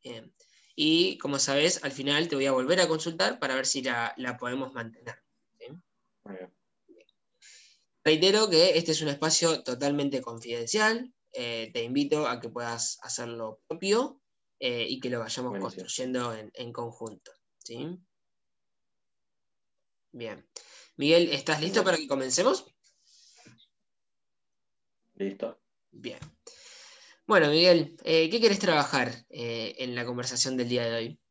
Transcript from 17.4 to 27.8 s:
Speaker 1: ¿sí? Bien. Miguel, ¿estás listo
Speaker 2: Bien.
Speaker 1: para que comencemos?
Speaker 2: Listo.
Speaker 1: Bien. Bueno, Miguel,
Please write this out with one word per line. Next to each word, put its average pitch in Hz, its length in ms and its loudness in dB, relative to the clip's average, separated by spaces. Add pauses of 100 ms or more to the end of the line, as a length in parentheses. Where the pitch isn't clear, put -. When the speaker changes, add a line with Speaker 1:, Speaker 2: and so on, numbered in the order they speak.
Speaker 1:
¿sí? 143 400 -12 (2250)
Bien. 113 320 -12 (520)
Miguel, 160 340 6
¿estás 147 300 -2
listo 190 180 0
Speaker 2:
Bien. 185 60 2
Speaker 1:
para 175 100 4
que 156 100 -4
comencemos? 139 600 0 (2500)
Speaker 2:
Listo. 98 440 -6 (320)
Speaker 1:
Bien. 113 280 -14 (1080)
Bueno, 170 220 6
Miguel, 165 560 6